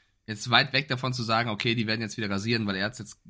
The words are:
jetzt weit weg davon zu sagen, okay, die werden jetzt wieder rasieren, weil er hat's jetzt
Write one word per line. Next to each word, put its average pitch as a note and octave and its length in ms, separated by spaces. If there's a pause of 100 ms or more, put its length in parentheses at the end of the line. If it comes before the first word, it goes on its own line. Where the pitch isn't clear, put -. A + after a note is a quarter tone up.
(260)
jetzt A2 240
weit C3 220
weg C3 160
davon B2+ 240
zu B2 100
sagen, A2+ 260
okay, A#2 260
die A2+ 120
werden A2 140
jetzt A2 160
wieder G#2+ 120
rasieren, G#2+ 380
weil G2 100
er F#2+ 100
hat's - 120
jetzt - 200 (120)